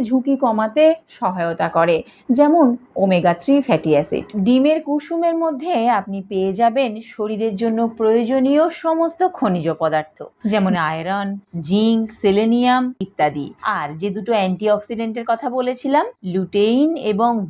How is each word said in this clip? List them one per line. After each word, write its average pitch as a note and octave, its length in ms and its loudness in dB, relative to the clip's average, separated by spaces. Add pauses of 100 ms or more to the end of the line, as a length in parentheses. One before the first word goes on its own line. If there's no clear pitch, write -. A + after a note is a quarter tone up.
ঝুঁকি C4 360 0
কমাতে A3 420 2 (320)
সহায়তা F3 500 -2 (100)
করে, E3 200 2 (400)
যেমন D4 280 6 (380)
ওমেগা F3 380 2
থ্রি C#4 140 2 (120)
ফ্যাটি D#3+ 260 0
অ্যাসিড। - 320 0 (200)
ডিমের C4+ 420 4
কুসুমের E4 560 -2
মধ্যে D#4+ 300 -4 (260)
আপনি G3 180 -8 (120)
পেয়ে F#3+ 300 -2
যাবেন A#3 320 2 (220)
শরীরের G#3+ 480 -4
জন্য A3+ 180 0 (200)
প্রয়োজনীয় B3+ 640 2 (200)
সমস্ত E4 380 -2 (160)
খনিজ F3+ 300 0 (140)
পদার্থ, D#3 360 -2 (340)
যেমন G#3 220 2 (160)
আয়রন, F#3 380 -4 (400)
জিঙ্ক, A3 340 2 (200)
সেলেনিয়াম A#3+ 640 2 (220)
ইত্যাদি। D3 420 -2 (300)
আর D3+ 100 -6 (140)
যে G3+ 140 -2
দুটো G#3+ 220 -6
অ্যান্টিঅক্সিডেন্টের G#3 960 -2
কথা A#3 160 -4 (100)
বলেছিলাম, C4 480 0 (280)
লুটেইন G#3 560 2 (220)
এবং A3+ 200 2 (180)